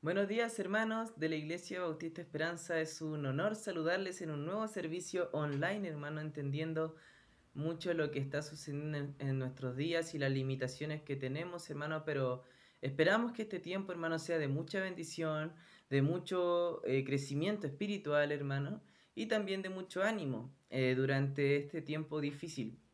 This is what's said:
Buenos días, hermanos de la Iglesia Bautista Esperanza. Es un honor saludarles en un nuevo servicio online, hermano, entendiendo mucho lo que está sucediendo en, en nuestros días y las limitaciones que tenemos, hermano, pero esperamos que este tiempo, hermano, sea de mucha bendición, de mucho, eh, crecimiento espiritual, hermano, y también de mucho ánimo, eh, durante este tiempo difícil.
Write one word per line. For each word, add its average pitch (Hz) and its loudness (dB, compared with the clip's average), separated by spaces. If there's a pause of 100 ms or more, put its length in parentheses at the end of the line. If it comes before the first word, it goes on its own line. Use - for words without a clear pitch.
Buenos 190 2
días, 226 0
hermanos 220 0
de 156 0
la 160 0
Iglesia 170 -4
Bautista 165 -4
Esperanza. 165 -2
Es 160 -4
un 156 -2
honor 175 2
saludarles 180 0
en 165 -4
un 147 -2
nuevo 208 -2
servicio 175 -2
online, 156 0
hermano, 151 -4
entendiendo 156 -2 (580)
mucho 165 0
lo 151 2
que 143 -2
está 139 -2
sucediendo 147 -6
en, 143 -4
en 135 0
nuestros 127 -4
días 165 0
y - -2
las 139 2
limitaciones 135 0
que 135 -4
tenemos, 160 -4
hermano, 151 -2
pero 135 0 (380)
esperamos 185 6
que 226 -6
este 214 -4
tiempo, 190 -4
hermano, 165 0
sea 165 0
de 147 2
mucha 151 0
bendición, 160 -2 (380)
de 135 6
mucho, 175 2
eh, 135 2
crecimiento 143 0
espiritual, 147 2
hermano, 143 -2 (340)
y 220 -2
también 202 0
de 185 -6
mucho 185 -4
ánimo, 143 0 (200)
eh, 127 4
durante 139 4
este 143 -2
tiempo 151 -2
difícil. 139 -4 (140)